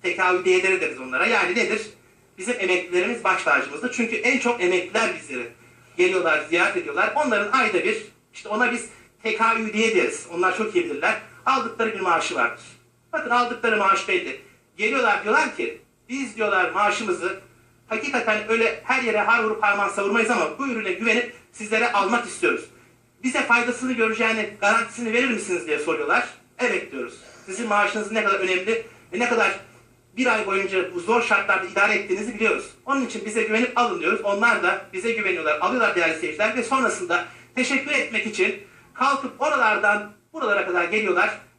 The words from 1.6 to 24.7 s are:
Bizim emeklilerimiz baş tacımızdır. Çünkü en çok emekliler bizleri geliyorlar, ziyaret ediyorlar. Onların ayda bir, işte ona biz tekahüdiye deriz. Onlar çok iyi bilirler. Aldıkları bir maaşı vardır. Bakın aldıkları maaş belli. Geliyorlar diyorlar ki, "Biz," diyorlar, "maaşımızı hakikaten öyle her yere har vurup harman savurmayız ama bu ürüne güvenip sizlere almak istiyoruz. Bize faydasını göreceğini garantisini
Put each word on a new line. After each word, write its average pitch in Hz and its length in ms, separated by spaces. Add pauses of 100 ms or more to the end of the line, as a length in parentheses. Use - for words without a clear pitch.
Bizim 226 220
emeklilerimiz 185 640
baş 190 200
tacımızdır. 143 480
Çünkü 220 240
en 240 240
çok 233 240
emekliler 185 520
bizleri 123 320 (500)
geliyorlar, 170 520
ziyaret 185 280
ediyorlar. 175 380
Onların 220 360
ayda 196 320
bir, 214 180 (320)
işte - 160
ona 233 220
biz - 180 (340)
tekahüdiye 220 720
deriz. - 360
Onlar 180 260
çok 214 180
iyi 165 100
bilirler. - 300 (300)
Aldıkları 233 480
bir 190 60
maaşı 170 360
vardır. - 300 (480)
Bakın 294 160
aldıkları 233 480
maaş 196 300
belli. 185 340 (360)
Geliyorlar 220 460
diyorlar 254 320
ki, - 260 (280)
"Biz," 247 260
diyorlar, 196 340
"maaşımızı 196 680 (480)
hakikaten 220 640
öyle 220 340
her 254 160
yere 214 180
har 220 240
vurup 214 200
harman 202 260
savurmayız 220 420
ama 175 280
bu 277 80
ürüne 214 240
güvenip 226 440 (160)
sizlere 220 400
almak 202 360
istiyoruz. - 380 (580)
Bize 254 180
faydasını 247 520
göreceğini 220 560 (120)
garantisini 226 520